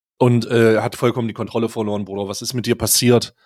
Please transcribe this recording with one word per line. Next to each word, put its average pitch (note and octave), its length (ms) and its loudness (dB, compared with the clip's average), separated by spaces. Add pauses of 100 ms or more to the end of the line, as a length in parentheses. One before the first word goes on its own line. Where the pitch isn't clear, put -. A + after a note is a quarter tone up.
(180)
Und, A#2+ 320 4
äh, A2+ 300 4
hat - 160 -4
vollkommen A#2+ 320 -2
die G#2 60 -8
Kontrolle A2+ 340 -4
verloren, G#2 360 -4
Bruder. G2 240 -6
Was G2 140 -10
ist A#2+ 120 -8
mit A2+ 120 -6
dir A2+ 100 2
passiert? A#2+ 580 2 (120)